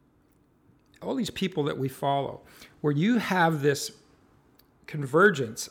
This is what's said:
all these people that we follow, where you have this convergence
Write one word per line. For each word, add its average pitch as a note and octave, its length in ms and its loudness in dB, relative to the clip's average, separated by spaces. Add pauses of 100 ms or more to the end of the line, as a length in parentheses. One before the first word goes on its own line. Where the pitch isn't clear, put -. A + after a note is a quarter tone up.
(1000)
all G3+ 140 -4
these B3 140 -2
people F3+ 340 -2
that C#3+ 140 -4
we C3+ 120 -2
follow, C#3 520 -2 (400)
where D3 120 2
you G3+ 240 2
have E3 440 2
this C#3+ 300 0 (960)
convergence C#3+ 840 0